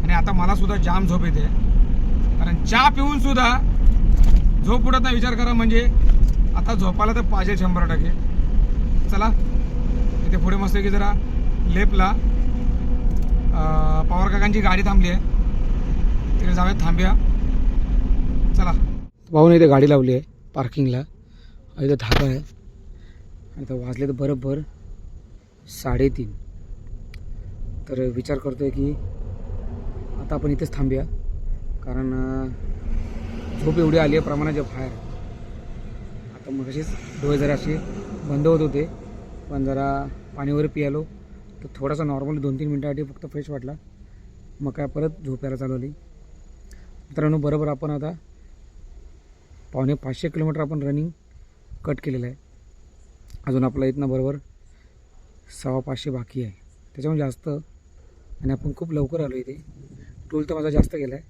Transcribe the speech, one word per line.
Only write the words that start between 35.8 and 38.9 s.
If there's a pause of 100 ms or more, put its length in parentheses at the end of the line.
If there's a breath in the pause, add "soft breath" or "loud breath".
आता
मगाशीच (340)
डोळे
जरा
असे (460)
बंद
होत
होते, (640)